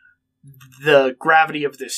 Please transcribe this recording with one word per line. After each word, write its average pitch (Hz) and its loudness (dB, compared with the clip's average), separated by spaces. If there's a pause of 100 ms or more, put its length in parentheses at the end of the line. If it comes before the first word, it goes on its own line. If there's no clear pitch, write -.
(840)
the 135 2
gravity 156 0
of 135 -8
this 127 -12